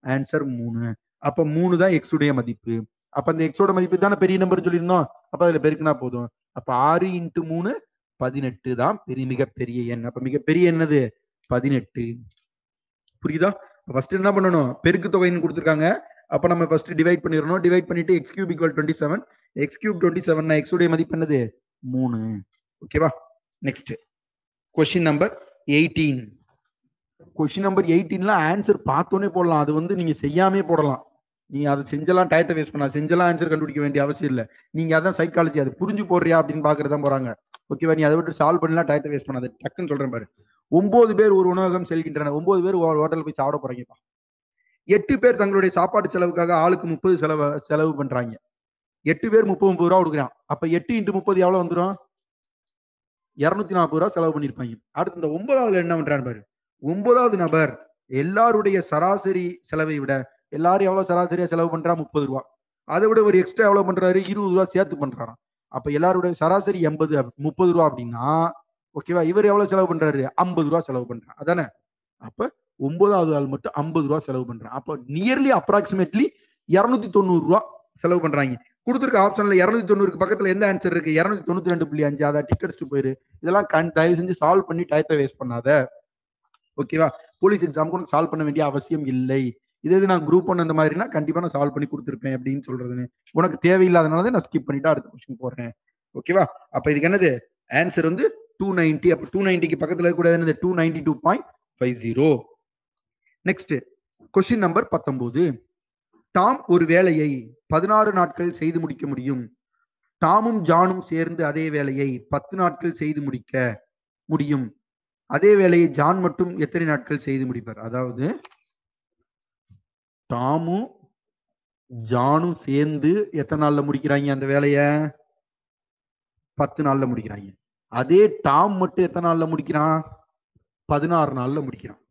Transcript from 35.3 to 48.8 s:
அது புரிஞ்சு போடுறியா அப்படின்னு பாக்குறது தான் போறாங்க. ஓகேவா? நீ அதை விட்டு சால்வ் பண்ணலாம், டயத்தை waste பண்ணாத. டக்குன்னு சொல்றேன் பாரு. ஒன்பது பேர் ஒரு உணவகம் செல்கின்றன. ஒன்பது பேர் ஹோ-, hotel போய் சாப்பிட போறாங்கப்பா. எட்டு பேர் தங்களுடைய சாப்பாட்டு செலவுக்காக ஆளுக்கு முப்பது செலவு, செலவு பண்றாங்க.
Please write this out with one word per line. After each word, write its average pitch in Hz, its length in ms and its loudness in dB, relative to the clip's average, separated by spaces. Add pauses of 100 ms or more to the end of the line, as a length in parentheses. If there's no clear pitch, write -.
அது 131 200 -2
புரிஞ்சு 208 240 -4
போடுறியா 170 360 4
அப்படின்னு 147 300 0
பாக்குறது 147 260 0
தான் 147 80 -4
போறாங்க. 131 300 -2 (420)
ஓகேவா? 160 200 0
நீ 156 60 -2
அதை 151 140 4
விட்டு 165 160 -2
சால்வ் 160 260 2
பண்ணலாம், 165 280 0
டயத்தை 147 260 -2
waste 139 160 -6
பண்ணாத. 127 220 -8 (140)
டக்குன்னு - 240 -8
சொல்றேன் 139 220 -4
பாரு. 117 180 -8 (400)
ஒன்பது 208 480 4
பேர் 208 160 6
ஒரு 185 180 4
உணவகம் 180 340 0
செல்கின்றன. 156 480 -4
ஒன்பது 175 320 0
பேர் 190 120 0
ஹோ-, 160 240 2
hotel 160 240 -2
போய் 147 160 -10
சாப்பிட 143 180 -2
போறாங்கப்பா. 127 400 -12 (880)
எட்டு 208 360 2
பேர் 247 160 6
தங்களுடைய 196 380 2
சாப்பாட்டு 185 360 0
செலவுக்காக 175 420 0
ஆளுக்கு 170 360 2
முப்பது 170 300 0
செலவு, 147 460 -2
செலவு 156 320 0
பண்றாங்க. 127 460 -6 (600)